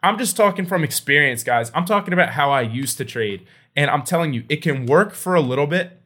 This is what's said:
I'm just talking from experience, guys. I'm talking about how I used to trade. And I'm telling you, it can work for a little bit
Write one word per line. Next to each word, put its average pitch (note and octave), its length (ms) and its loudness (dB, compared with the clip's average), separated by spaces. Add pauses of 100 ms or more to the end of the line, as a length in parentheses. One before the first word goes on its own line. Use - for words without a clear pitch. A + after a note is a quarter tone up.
I'm G3+ 160 2
just A#3 180 -4
talking G3 300 2
from F3 180 0
experience, C#3 580 0
guys. A#2 320 0
I'm F3 120 -2
talking G3 260 0
about F3+ 160 2
how C#3+ 220 0
I C#3 100 2
used B2 380 -4
to C3 80 -6
trade. G#2 400 -6 (280)
And C#3+ 160 2
I'm C#3+ 120 0
telling E3 320 -2
you, A#2 160 -6
it D3+ 80 -2
can C#3 260 -2
work E3+ 300 2
for - 200 -4
a F3 60 4
little C3+ 260 0
bit F3 400 -2